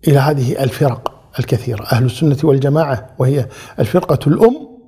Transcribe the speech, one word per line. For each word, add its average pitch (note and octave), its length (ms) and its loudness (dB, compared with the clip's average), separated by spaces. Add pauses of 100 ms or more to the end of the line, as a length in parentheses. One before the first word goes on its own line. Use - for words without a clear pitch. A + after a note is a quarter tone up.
إلى C#3+ 100 6
هذه C3+ 460 0
الفرق B2+ 500 -2 (260)
الكثيرة، A#2 440 -4
أهل B2 220 0
السنة C#3 380 0
والجماعة C#3 640 0 (100)
وهي C3 280 0 (320)
الفرقة D3+ 480 0
الأم A3+ 400 2 (200)